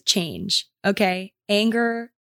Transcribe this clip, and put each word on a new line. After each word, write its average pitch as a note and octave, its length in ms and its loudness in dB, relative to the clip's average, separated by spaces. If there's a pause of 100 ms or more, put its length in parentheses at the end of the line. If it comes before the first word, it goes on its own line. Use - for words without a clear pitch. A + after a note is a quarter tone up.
change, - 600 -2 (160)
okay? F#3+ 500 0 (160)
Anger A#3 640 0 (180)